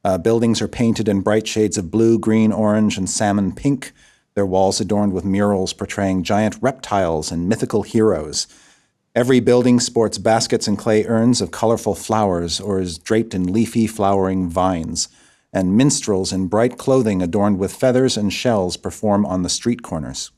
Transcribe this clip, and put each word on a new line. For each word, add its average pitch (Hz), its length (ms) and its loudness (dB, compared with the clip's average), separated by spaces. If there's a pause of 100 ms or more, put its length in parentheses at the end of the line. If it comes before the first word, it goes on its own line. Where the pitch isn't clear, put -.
Uh, 95 140 0
buildings 113 460 2
are 104 40 -4
painted 113 400 0
in 98 140 2
bright 107 260 2
shades 107 300 0
of 87 140 -6
blue, 113 260 4
green, 110 340 2
orange, 107 460 2
and 92 100 -4
salmon 101 460 0
pink, 139 380 -4 (420)
their 101 120 0
walls 95 360 0
adorned 104 320 0
with 90 120 -4
murals 98 480 0
portraying 95 500 -2
giant 104 380 0
reptiles 98 680 -2
and 85 160 -4
mythical 110 360 -2
heroes. 87 640 0 (680)
Every 123 280 4
building 123 380 4
sports 113 380 0
baskets 113 500 0
and 104 120 0
clay 107 260 2
urns 117 360 2
of 90 100 -4
colorful 110 440 0
flowers 90 640 -2
or 98 200 -4
is 90 180 -6
draped 113 380 -2
in 90 180 -2
leafy, 113 320 0
flowering 95 640 0
vines. 85 600 -2 (440)
And 95 240 0
minstrels 110 540 0
in 95 160 -4
bright 110 300 0
clothing 113 440 0
adorned 101 380 0
with 92 160 -2
feathers 127 400 2
and 104 180 -2
shells 98 440 0
perform 101 480 -2
on 92 180 -2
the 82 60 -4
street - 340 -4
corners. - 540 -10